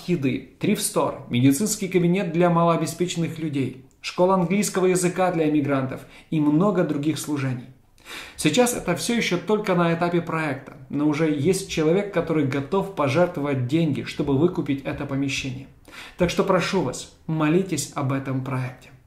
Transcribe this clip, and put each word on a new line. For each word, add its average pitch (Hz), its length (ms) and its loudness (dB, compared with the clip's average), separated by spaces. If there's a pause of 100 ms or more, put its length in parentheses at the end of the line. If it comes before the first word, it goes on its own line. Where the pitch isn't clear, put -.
еды, 139 520 -2
трифстор, - 720 -2
медицинский 139 600 2
кабинет 175 420 2
для 175 180 4
малообеспеченных 170 880 0
людей, 143 480 -4 (140)
школа 185 360 2
английского 185 500 2
языка 180 480 2
для 156 160 2
эмигрантов 135 500 0 (320)
и 160 80 0
много 170 460 4
других 147 340 -2
служений. 131 480 -4 (720)
Сейчас 240 360 2
это - 220 -2
всё 233 220 -2
ещё 185 200 0
только 202 380 0
на 170 180 2
этапе 170 280 0
проекта, 160 560 -6 (120)
но 147 160 -2
уже 151 240 2
есть 147 400 0
человек, 170 440 2
который 160 320 0
готов 143 500 -2
пожертвовать 143 720 0
деньги, 143 360 0
чтобы 143 340 -2
выкупить 147 480 0
это 147 200 -6
помещение. 135 640 -6 (500)
Так 175 120 2
что 190 160 0
прошу 185 360 0
вас, - 320 -6 (140)
молитесь 160 680 0
об 135 200 -2
этом 135 280 -4
проекте. 127 480 -8 (180)